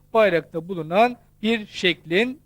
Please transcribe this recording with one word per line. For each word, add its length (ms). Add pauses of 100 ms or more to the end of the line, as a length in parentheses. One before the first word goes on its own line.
(140)
Bayrakta 540
bulunan 480 (260)
bir 240
şeklin 800